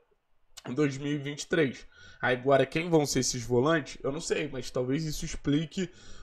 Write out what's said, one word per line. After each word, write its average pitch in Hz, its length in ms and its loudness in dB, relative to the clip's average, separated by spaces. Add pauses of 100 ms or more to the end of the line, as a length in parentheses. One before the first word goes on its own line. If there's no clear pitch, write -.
(720)
dois 139 240 0
mil 143 160 -6
e 147 60 -2
vinte 143 240 -8
e - 60 -12
três. 151 360 0 (360)
Agora, 127 460 4
quem 165 220 -4
vão 160 160 6
ser 135 160 0
esses 123 220 -2
volantes? 131 600 2
Eu 135 100 0
não 156 80 -6
sei, 165 280 -2
mas 131 220 -8
talvez 135 340 0
isso 151 200 -6
explique 160 680 -2 (320)